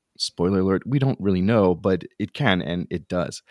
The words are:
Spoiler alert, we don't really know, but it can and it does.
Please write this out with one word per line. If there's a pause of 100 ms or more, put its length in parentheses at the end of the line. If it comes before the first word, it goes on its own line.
(160)
Spoiler
alert,
we
don't
really
know,
but (160)
it
can
and
it
does.